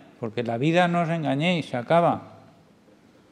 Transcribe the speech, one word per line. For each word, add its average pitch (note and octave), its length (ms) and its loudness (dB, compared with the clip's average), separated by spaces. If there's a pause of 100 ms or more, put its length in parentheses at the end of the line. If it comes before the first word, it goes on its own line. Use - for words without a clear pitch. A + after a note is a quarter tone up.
(200)
porque A#2+ 220 -6
la A#2 160 -4
vida, E3 300 2
no F3 140 0
os D#3+ 60 -2
engañéis, D#3+ 580 -2
se - 100 -8
acaba. C#3 600 0 (960)